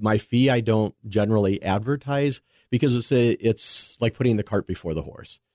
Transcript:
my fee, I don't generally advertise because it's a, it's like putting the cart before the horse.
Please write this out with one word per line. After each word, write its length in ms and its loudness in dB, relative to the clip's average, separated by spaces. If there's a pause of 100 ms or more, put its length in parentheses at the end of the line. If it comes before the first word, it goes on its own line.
my 180 0
fee, 320 2
I 100 2
don't 340 0 (140)
generally 540 0
advertise 760 -2 (300)
because 260 2
it's 160 -4
a, 200 4
it's 680 -4
like 140 0
putting 220 2
the 60 -2
cart 240 -4
before 280 -6
the 80 -4
horse. 360 -18 (160)